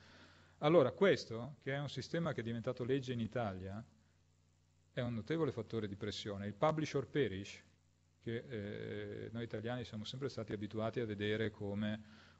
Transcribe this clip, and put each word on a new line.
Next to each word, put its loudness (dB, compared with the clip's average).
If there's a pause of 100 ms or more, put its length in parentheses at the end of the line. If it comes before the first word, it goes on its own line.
(580)
Allora, 8
questo, 4
che -2
è 0
un -2
sistema 0
che -4
è -2
diventato -2
legge 2
in 0
Italia, -2 (1120)
è -4
un -2
notevole 0
fattore -2
di -4
pressione. -4
Il -4
publish 2
or 0
perish, 0 (580)
che, -4
eh, -6
noi -6
italiani -4
siamo -6
sempre -4
stati -6
abituati -2
a 0
vedere 2
come -4 (140)